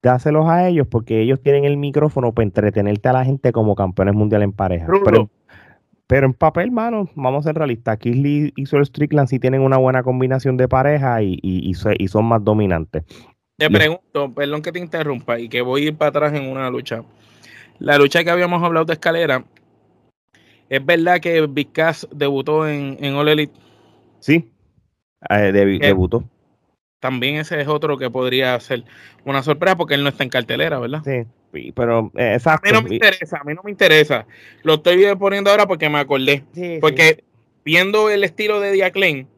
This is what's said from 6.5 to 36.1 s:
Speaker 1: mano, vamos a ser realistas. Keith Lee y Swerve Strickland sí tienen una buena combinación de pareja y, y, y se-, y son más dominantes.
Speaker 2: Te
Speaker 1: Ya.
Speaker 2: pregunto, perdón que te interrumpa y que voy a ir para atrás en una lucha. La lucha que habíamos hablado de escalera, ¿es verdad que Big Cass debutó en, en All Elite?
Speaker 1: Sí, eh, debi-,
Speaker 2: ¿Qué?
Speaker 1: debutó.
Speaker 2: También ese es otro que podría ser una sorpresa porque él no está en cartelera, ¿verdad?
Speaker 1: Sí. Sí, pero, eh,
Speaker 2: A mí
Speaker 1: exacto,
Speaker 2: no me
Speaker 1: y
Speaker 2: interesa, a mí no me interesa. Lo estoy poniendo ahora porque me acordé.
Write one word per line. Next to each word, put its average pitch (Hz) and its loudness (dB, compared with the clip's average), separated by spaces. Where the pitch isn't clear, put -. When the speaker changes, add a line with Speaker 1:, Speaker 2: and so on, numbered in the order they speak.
Speaker 1:
mano, 220 -4
vamos 139 -4
a 160 -2
ser 151 -4
realistas. 117 -4
Keith - -2
Lee 143 0
y 139 -8
Swerve 143 2
Strickland 147 0
sí 135 -4
tienen 127 0
una 135 4
buena 131 2
combinación 127 0
de 127 2
pareja 131 2
y, 95 -2
y, 92 -2
y 90 -2
se-, 107 -2
y 95 -2
son 107 2
más 110 2
dominantes. 92 0
Speaker 2:
Te 151 0
Speaker 1:
Ya. 156 2
Speaker 2:
pregunto, 151 0
perdón 147 -4
que 170 -8
te 175 -10
interrumpa 147 -6
y 117 -10
que 123 -2
voy 131 0
a 156 0
ir 156 -8
para 151 0
atrás 147 0
en 139 -6
una 131 -6
lucha. 120 -8
La 143 2
lucha 143 4
que 170 0
habíamos 175 0
hablado 165 0
de 165 -4
escalera, 165 -2
¿es 135 -2
verdad 170 2
que 165 0
Big 143 -6
Cass 160 -2
debutó 143 -2
en, 143 -6
en 139 -4
All 147 0
Elite? 151 0
Speaker 1:
Sí, 160 2
eh, 101 2
debi-, 98 4
Speaker 2:
¿Qué? 143 2
Speaker 1:
debutó. 95 2
Speaker 2:
También 131 -4
ese 156 -6
es 139 -4
otro 147 -2
que 131 -6
podría 127 -2
ser 120 -8
una 139 -4
sorpresa 165 0
porque 156 -4
él 143 0
no 143 0
está 139 -6
en 123 -6
cartelera, 131 -2
¿verdad? 131 -8
Speaker 1:
Sí. 127 -4
Sí, 67 -14
pero, 117 0
eh, 123 0
Speaker 2:
A 113 0
mí 101 2
Speaker 1:
exacto, 156 2
Speaker 2:
no 220 4
me - -10
Speaker 1:
y - -4
Speaker 2:
interesa, 185 0
a - -16
mí 147 -8
no 175 -12
me 208 -12
interesa. 151 4
Lo 156 2
estoy 175 4
poniendo 196 0
ahora 208 6
porque 160 -2
me 147 0
acordé. 139 0